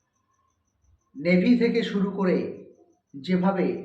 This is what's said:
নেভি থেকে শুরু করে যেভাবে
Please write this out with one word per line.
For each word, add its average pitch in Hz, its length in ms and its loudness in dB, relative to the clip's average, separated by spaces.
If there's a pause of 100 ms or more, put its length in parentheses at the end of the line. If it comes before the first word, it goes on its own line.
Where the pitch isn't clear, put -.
(1160)
নেভি 180 360 2 (100)
থেকে 233 180 2 (120)
শুরু 202 160 0 (100)
করে 180 180 2 (800)
যেভাবে 180 520 0 (180)